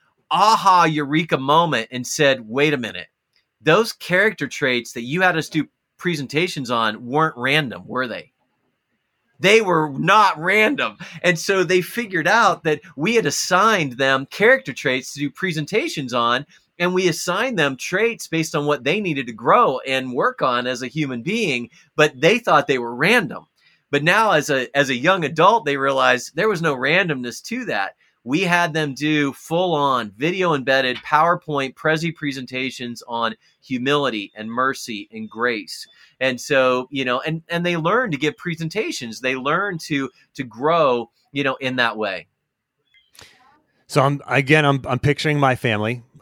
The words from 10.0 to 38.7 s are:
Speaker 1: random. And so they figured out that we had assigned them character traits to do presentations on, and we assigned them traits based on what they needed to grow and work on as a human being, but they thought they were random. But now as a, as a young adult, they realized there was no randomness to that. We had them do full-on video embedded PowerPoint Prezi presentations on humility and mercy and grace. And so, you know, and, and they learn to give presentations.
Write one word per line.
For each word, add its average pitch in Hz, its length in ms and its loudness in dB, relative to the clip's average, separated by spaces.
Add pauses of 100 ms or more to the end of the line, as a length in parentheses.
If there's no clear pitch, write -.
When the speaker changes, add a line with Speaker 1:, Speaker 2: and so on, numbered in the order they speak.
Speaker 1:
random. 185 580 0 (260)
And 175 140 2
so 190 260 0
they 180 180 2
figured 185 460 -4
out 226 360 4
that 151 180 0 (140)
we 208 200 0
had 220 100 4
assigned 180 680 2
them 135 340 0
character 240 440 2
traits 127 420 -4
to 139 60 -12
do 143 120 -4
presentations 170 800 -4
on, 120 320 0 (360)
and 180 120 0
we 185 140 2
assigned 190 500 -2
them 139 200 0
traits 214 500 -4
based 160 280 -4
on 147 100 -2
what 143 180 0
they 170 160 0
needed 139 280 -4
to 117 60 -10
grow 156 540 2
and 131 240 -2
work 175 300 -2
on 123 260 0
as 123 140 -4
a 131 60 -6
human 131 360 -4
being, 156 460 -2 (260)
but 151 240 2
they 214 200 4
thought 151 280 2
they 135 120 2
were 120 140 -6
random. 156 520 0 (440)
But 143 140 0
now 202 280 4
as 151 180 2
a, 131 260 0
as 139 140 2
a 131 60 0
young 170 280 2
adult, 170 400 4
they 143 140 -2
realized 131 580 2
there 208 140 0
was 170 120 -2
no 151 140 0
randomness 135 680 -2
to 247 220 -8
that. 101 300 -4 (280)
We 143 180 -2
had 175 320 2
them 151 200 -2
do 147 400 0
full-on 143 840 -2
video 175 360 0
embedded 131 440 0
PowerPoint 151 760 0
Prezi 160 400 -2
presentations 127 960 -8
on 117 280 -2 (280)
humility 127 720 -2
and 110 140 -12
mercy 120 600 -4
and 110 180 -12
grace. 110 580 -6 (320)
And 131 200 -2
so, 127 520 2
you 135 140 -4
know, 127 160 -2
and, 160 280 -6
and 170 160 -2
they 175 120 0
learn 196 340 0
to 139 60 -2
give 147 200 -2
presentations. 165 840 -6